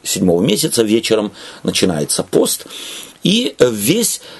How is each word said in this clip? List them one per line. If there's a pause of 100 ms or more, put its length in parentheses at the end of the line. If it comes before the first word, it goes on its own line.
седьмого
месяца,
вечером (320)
начинается
пост. (560)
И,
э,
весь, (180)